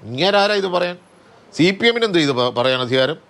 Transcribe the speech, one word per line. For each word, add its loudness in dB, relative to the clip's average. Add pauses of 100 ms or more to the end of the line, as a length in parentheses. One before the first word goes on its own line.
(120)
ഇങ്ങേരാരാ 0
ഇത് -4
പറയാൻ? -2 (600)
സി 4 (100)
പി 2
എമ്മിന് 0
എന്ത് 0
ചെയ്ത് 0
പ-, 0
പറയാൻ 2
അധികാരം? 0 (100)